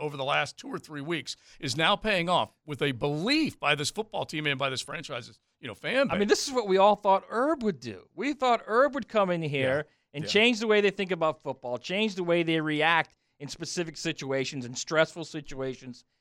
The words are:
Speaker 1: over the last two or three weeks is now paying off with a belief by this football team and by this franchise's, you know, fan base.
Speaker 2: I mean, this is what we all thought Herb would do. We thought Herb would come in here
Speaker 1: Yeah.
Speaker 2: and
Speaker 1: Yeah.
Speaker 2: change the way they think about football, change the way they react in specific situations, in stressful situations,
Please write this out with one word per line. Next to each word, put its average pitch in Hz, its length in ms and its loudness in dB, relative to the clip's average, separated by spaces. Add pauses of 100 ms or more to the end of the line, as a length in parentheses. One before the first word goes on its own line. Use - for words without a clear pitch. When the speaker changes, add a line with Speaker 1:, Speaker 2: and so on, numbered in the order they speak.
Speaker 1:
over 147 160 -6
the 135 80 -4
last 147 320 0
two - 100 -16
or 262 120 -8
three 151 240 -12
weeks 151 340 -6 (240)
is 127 160 -4
now 165 180 4
paying 185 340 0
off 147 220 2 (160)
with 147 160 -6
a 147 80 2
belief 156 680 0
by 147 160 2
this 143 140 -2
football 202 340 -6
team 151 240 -4
and 135 100 0
by 135 120 0
this 127 100 -6
franchise's, 131 580 -10 (220)
you - 80 -10
know, 104 60 -8
fan 240 340 0
base. - 80 -4
Speaker 2:
I - 20 -2
mean, 202 80 2
this - 220 0
is 285 40 -10
what 240 140 -2
we 190 120 2
all 202 180 6
thought 196 320 2
Herb 269 340 0
would 196 160 -2
do. 110 380 -12
We 262 160 -4
thought 240 340 2
Herb 247 280 4
would 254 120 -6
come 196 240 2
in 175 120 0
here 139 440 0
Speaker 1:
Yeah. - 60 -20 (220)
Speaker 2:
and 147 100 -6
Speaker 1:
Yeah. 147 60 -6
Speaker 2:
change 220 280 4
the 226 80 -4
way 214 140 6
they 202 100 4
think 190 220 -4
about 160 300 0
football, 123 360 -6
change 196 380 -2
the 180 80 -2
way 170 180 4
they 160 180 2
react 156 540 2 (240)
in 147 100 -12
specific 165 480 -8
situations, 135 680 -4
in 120 100 -10
stressful 160 520 0
situations, 131 800 -10 (160)